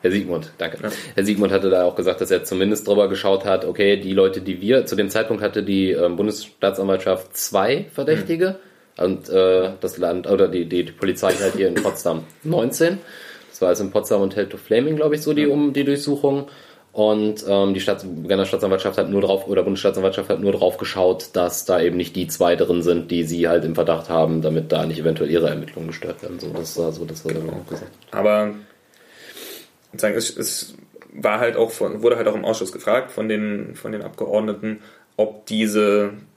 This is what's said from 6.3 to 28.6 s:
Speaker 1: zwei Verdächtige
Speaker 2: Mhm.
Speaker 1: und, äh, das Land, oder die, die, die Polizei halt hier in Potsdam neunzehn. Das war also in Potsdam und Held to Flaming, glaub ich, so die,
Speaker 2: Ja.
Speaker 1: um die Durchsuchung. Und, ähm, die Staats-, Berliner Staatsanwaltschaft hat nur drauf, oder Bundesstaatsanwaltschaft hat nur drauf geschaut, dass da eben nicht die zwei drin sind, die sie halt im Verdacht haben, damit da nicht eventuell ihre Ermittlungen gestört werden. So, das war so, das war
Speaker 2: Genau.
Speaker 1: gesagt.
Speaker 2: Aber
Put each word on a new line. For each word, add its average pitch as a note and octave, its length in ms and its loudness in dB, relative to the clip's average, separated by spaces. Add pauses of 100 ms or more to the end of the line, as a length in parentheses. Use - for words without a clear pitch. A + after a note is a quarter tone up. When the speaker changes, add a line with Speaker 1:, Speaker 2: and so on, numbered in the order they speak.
Speaker 1:
zwei G#2 580 0
Verdächtige D#3+ 640 0 (420)
Speaker 2:
Mhm. F2 60 0
Speaker 1:
und, F#2 260 -2
äh, F#2 420 4 (100)
das F2+ 160 -6
Land, F2 300 -2
oder F#2+ 200 6
die, E2+ 180 -2
die, F2 200 0
die D#2 80 -14
Polizei F#2+ 400 0
halt F#2+ 220 0
hier F#2+ 120 2
in F2 80 0
Potsdam - 480 -2 (200)
neunzehn. E3 560 0 (500)
Das - 120 -8
war F#2 80 4
also F#2 140 0
in F#2+ 80 -6
Potsdam G#2 300 0
und F#2+ 160 0
Held G2 140 -2
to - 60 -12
Flaming, C3+ 380 0
glaub D3+ 180 2
ich, D#3 80 -2
so D3+ 120 0
die, D3 100 2
Speaker 2:
Ja. D3 60 4
Speaker 1:
um C#3+ 240 2
die C#3 100 0
Durchsuchung. C#3 640 0 (460)
Und, G#2+ 540 2
ähm, G2 260 4
die F#2 80 -2
Staats-, G2 260 -2
Berliner F#2 380 0
Staatsanwaltschaft F#2+ 520 0
hat F2+ 120 0
nur G2 120 2
drauf, G2 260 2
oder F#2 160 2
Bundesstaatsanwaltschaft F#2+ 680 0
hat G2+ 100 2
nur G2 140 2
drauf F2+ 240 2
geschaut, F#2 560 0
dass F2 320 -2
da F2+ 160 2
eben F2 160 2
nicht F2 180 -4
die F2+ 120 -4
zwei F2 280 2
drin F2 280 2
sind, E2+ 280 0
die E2+ 140 0
sie E2+ 240 0
halt E2 160 4
im D#2+ 100 -2
Verdacht E2 340 0
haben, D#2+ 320 2
damit D#2+ 300 -2
da D#2+ 140 0
nicht D#2+ 140 -6
eventuell D#2+ 300 0
ihre D#2+ 200 2
Ermittlungen D#2 400 -8
gestört - 340 -12
werden. F2 160 -12
So, - 140 -12
das D#2+ 260 -8
war E2 140 -2
so, E2 120 -10
das D#2+ 200 -14
war D#2+ 80 -4
Speaker 2:
Genau. D#2+ 360 -6
Speaker 1:
gesagt. - 220 -12 (180)
Speaker 2:
Aber G#2 460 0 (1400)